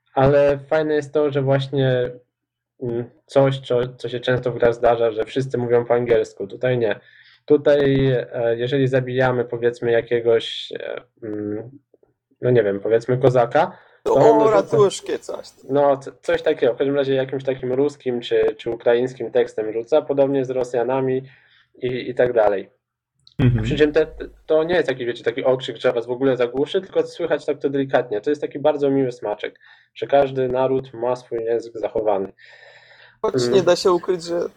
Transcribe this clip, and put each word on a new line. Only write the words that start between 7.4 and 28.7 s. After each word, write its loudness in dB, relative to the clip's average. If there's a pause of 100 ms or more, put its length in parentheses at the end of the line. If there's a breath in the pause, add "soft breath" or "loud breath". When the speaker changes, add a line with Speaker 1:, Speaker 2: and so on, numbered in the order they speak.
Speaker 1:
Tutaj, 4
e, -2
jeżeli 0
zabijamy, 0
powiedzmy, -2
jakiegoś, 0
e, -10 (220)
mm, -8 (720)
no 2
nie 4
wiem, 0
powiedzmy 0
kozaka, 2 (260 loud breath)
Speaker 2:
To 0
Speaker 1:
to 4
on 6
Speaker 2:
o, 4
Speaker 1:
rzuca 4
Speaker 2:
ratuszkie 0
coś. -12 (240)
Speaker 1:
No, 2
co-, -16 (100)
coś -2
takiego. 2
W -8
każdym 0
razie 0
jakimś -2
takim -4
ruskim -2
czy, 0
czy -8
ukraińskim 0
tekstem 0
rzuca, 0
podobnie 0
z -6
Rosjanami -2 (600 soft breath)
i, -6
i -10
tak 2
dalej. 0 (680)
Speaker 3:
Mhm. 2
Speaker 1:
Przy -2
czym 2
te, 2 (380)
to 2
nie 0
jest 2
jakiś, -6
wiecie, -6
taki -2
okrzyk, -2
że 0
was -4
w -10
ogóle 0
zagłuszy, -2
tylko -2
słychać -6
tak -4
to -4
delikatnie. -2
To -4
jest -2
taki -8
bardzo 0